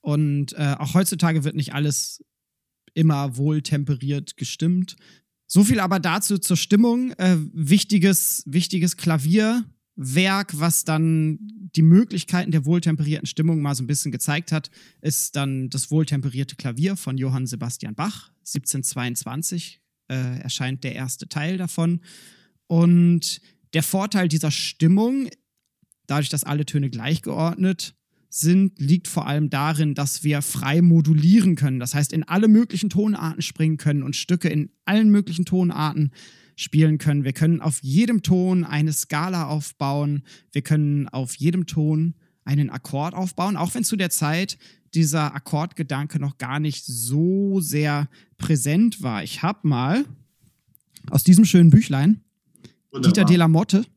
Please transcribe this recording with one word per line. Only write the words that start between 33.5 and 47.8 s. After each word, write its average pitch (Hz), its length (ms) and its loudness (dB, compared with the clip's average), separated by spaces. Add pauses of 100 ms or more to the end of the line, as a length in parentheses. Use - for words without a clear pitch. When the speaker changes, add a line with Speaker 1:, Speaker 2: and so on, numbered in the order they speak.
Speaker 1:
können 147 240 0
und 135 120 -6
Stücke 175 340 -2
in 151 200 -2 (160)
allen 214 260 4
möglichen 180 360 2
Tonarten 151 640 0 (440)
spielen 156 440 2
können. 143 260 0
Wir 131 80 -4
können 160 300 0
auf 156 200 -2
jedem 196 400 0
Ton 180 420 2
eine 151 280 -2
Skala 165 540 -4
aufbauen. 143 760 -4 (300)
Wir 147 80 -4
können 147 480 0
auf 127 280 -8
jedem 170 300 -2
Ton 156 480 0 (300)
einen 143 240 0
Akkord 143 460 -8
aufbauen, 185 420 -4
auch 175 180 -4
wenn 240 100 -4
zu - 120 -2
der 185 140 -2
Zeit 160 480 -2 (340)
dieser 156 420 0
Akkordgedanke 147 840 -6
noch 139 180 -4
gar 131 240 -6
nicht 151 240 -4
so 170 760 -2
sehr 147 500 -2 (260)